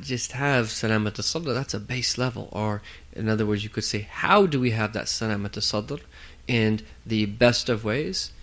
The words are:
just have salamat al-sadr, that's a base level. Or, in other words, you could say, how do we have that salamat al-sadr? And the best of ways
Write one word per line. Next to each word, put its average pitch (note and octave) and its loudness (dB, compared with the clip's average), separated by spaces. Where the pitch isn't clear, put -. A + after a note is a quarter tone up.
just B2+ -6
have C3 2
salamat G#2+ 0
al-sadr, D3+ -2
that's C3 -2
a G#2+ -4
base B2 -4
level. A#2+ -2
Or, G#2 -2
in A2 -2
other A2 2
words, G#2 0
you G#2+ -6
could - -4
say, G2+ -2
how G3+ 4
do D3 2
we B2 4
have G#2+ 0
that G#2+ -2
salamat G#2 -2
al-sadr? A2 -2
And A2 4
the A2 2
best A#2+ 4
of A2+ 0
ways C#3+ -4